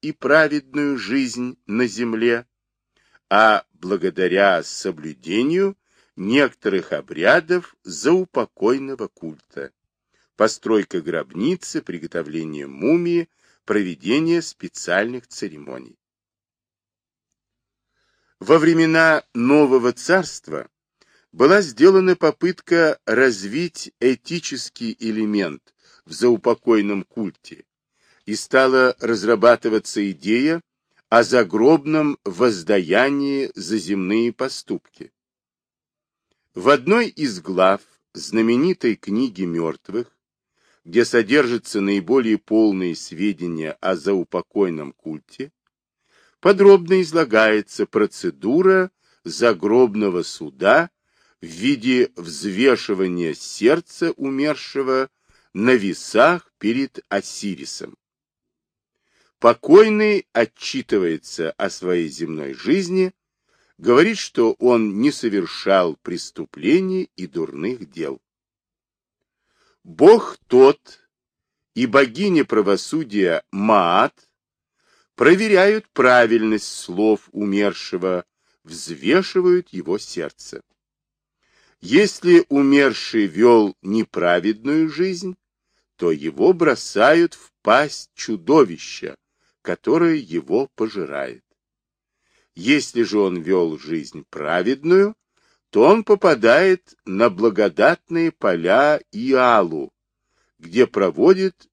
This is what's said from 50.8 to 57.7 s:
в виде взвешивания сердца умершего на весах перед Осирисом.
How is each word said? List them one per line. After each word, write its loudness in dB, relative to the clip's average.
в -20
виде -2
взвешивания -2
сердца -4
умершего -6
на 2
весах 0
перед -6
Осирисом. -10